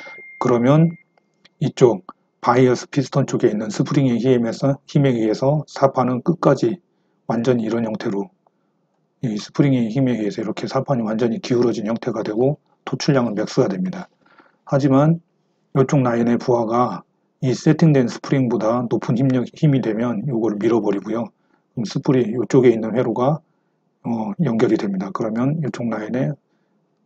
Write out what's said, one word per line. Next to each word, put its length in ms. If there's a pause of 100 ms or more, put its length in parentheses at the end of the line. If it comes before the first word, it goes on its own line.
(400)
그러면 560 (640)
이쪽 460 (360)
바이어스 480
피스톤 360
쪽에 220
있는 220
스프링의 500
힘에서, 680
힘에 240
의해서 580
사판은 540
끝까지 580 (480)
완전히 360
이런 220
형태로, 440 (920)
이 160
스프링의 520
힘에 220
의해서 300
이렇게 260
사판이 340
완전히 380
기울어진 480
형태가 360
되고 360 (260)
토출량은 480
맥스가 340
됩니다. 400 (580)
하지만 540 (580)
이쪽 240
라인의 360
부하가 640 (380)
이 120
세팅된 540
스프링보다 840
높은 280
힘력, 360
힘이 280
되면 440
요거를 360
밀어버리고요. 640 (480)
그럼 120
스프링, 480
요쪽에 360
있는 260
회로가, 440 (680)
어, 260 (120)
연결이 340
됩니다. 360
그러면 520
이쪽 240
라인에 420 (760)